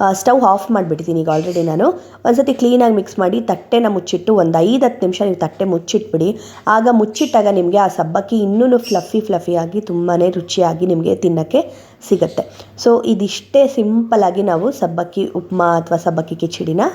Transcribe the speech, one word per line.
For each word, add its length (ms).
ಆ, 120
ಸ್ಟವ್ 300
ಆಫ್ 280
ಮಾಡಿಬಿಡ್ತೀನಿ. 500
ಈಗ 80
already 240
ನಾನು 260
ಒಂದ್ಸತಿ 300
ಕ್ಲೀನಾಗಿ 400
ಮಿಕ್ಸ್ 240
ಮಾಡಿ 220
ತಟ್ಟೆನ 480
ಮುಚ್ಚಿಟ್ಟು 460
ಒಂದು 240
ಐದು 280
ಹತ್ತು 200
ನಿಮಿಷ 160
ನೀವು 140
ತಟ್ಟೆ 280
ಮುಚ್ಚಿಟ್ಬಿಡಿ. 720
ಆಗ 240
ಮುಚ್ಚಿಟ್ಟಾಗ 600
ನಿಮ್ಗೆ 280
ಆ 100
ಸಬ್ಬಕ್ಕಿ 500
ಇನ್ನೂ 400
ಫ್ಲಫಿ 420
ಫ್ಲಫಿಯಾಗಿ 600
ತುಂಬಾನೇ 500
ರುಚಿಯಾಗಿ 560
ನಿಮ್ಗೆ 280
ತಿನ್ನಕ್ಕೆ 720
ಸಿಗತ್ತೆ. 580
So 220
ಇದಿಷ್ಟೇ 600
ಸಿಂಪಲ್ಲಾಗಿ 760
ನಾವು 280
ಸಬ್ಬಕ್ಕಿ 560
ಉಪ್ಮಾ 380
ಅಥವಾ 340
ಸಬ್ಬಕ್ಕಿ 380
ಕಿಚಡಿನ 440